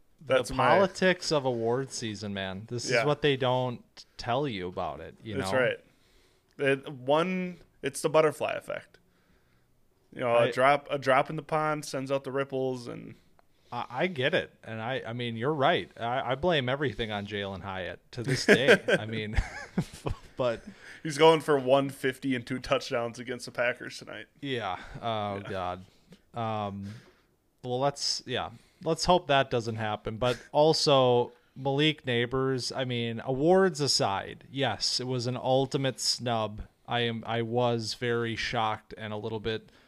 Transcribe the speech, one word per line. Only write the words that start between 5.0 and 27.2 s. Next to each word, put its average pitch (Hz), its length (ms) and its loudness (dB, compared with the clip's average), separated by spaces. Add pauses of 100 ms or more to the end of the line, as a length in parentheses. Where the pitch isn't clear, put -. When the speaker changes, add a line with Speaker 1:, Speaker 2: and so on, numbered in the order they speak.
Speaker 2:
you 110 140 -10
Speaker 1:
That's 95 160 -2
Speaker 2:
know? 127 60 2
Speaker 1:
right. 117 200 2 (800)
It, 139 300 0
one, 170 680 -2 (240)
it's - 180 -6
the 165 80 0
butterfly 151 440 2
effect. - 460 -8 (1160)
You - 60 -10
know, 127 80 -2
a 117 140 6
Speaker 2:
I 117 100 4
Speaker 1:
drop, 139 400 4
a 143 60 0
drop 131 300 4
in 160 60 -8
the 151 80 -6
pond 151 420 -2
sends 135 280 -6
out 135 100 0
the 135 80 -10
ripples, 131 560 -2
and 113 300 -14 (560)
Speaker 2:
I, 120 180 -6
I 139 160 -2
get 147 260 0
it, 101 200 0 (100)
and 110 180 -10
I, 123 240 -4
I 113 80 -8
mean, 120 240 -6
you're 120 160 0
right. 139 460 2
I, 120 340 -2
I - 40 0
blame 147 320 0
everything 123 420 -2
on 104 160 -4
Jalen 98 360 -6
Hyatt 95 360 -8 (140)
to 123 100 -8
this 131 240 -2
day. 165 320 6 (100)
Speaker 1:
<laughs> - 0 -
Speaker 2:
I 175 180 2
mean, 110 300 -6 (520)
<laughs> - 480 -10
but 120 260 0 (400)
Speaker 1:
he's 147 160 -6
going 160 220 8
for 147 180 4
one 135 320 4
fifty 131 460 -2
and 120 100 -6
two 127 140 -6
touchdowns 120 580 -2
against 123 280 -10
the 123 40 -14
Packers 120 480 -2
tonight. 104 280 -14 (140)
Speaker 2:
Yeah. 113 360 -4 (260)
Oh, 104 380 -4 (100)
Speaker 1:
Yeah. - 0 -
Speaker 2:
God. 92 340 -6 (840)
Um, 98 180 -8 (760)